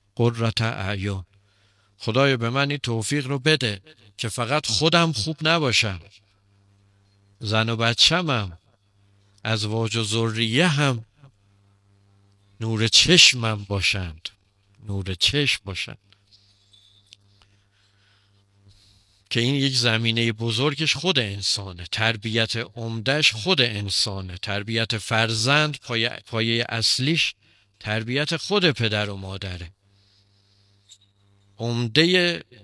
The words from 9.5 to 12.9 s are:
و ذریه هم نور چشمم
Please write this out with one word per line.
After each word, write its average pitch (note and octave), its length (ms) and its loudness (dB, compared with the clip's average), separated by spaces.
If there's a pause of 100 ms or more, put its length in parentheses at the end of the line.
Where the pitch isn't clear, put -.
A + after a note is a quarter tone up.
و A2+ 80 0
ذریه A2+ 640 2
هم C#3 360 0 (1600)
نور A2+ 280 0
چشمم A2+ 760 6